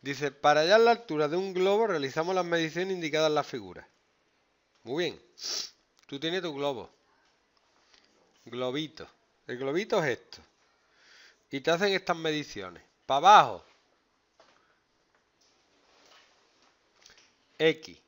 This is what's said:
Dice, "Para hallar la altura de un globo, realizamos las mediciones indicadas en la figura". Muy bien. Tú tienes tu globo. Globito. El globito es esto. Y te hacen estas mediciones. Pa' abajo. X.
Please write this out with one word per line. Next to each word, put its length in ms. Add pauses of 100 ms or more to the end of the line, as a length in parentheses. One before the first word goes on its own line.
Dice, 300
"Para 300
hallar 180
la 120
altura 360
de 100
un 160
globo, 340
realizamos 480
las 100
mediciones 480
indicadas 360
en 60
la 80
figura". 440 (960)
Muy 220
bien. 160 (840)
Tú 140
tienes 220
tu 120
globo. 360 (1600)
Globito. 600 (400)
El 100
globito 460
es 160
esto. 220 (1080)
Y 100
te 100
hacen 220
estas 220
mediciones. 680 (220)
Pa' 120
abajo. 480 (4000)
X. 400 (100)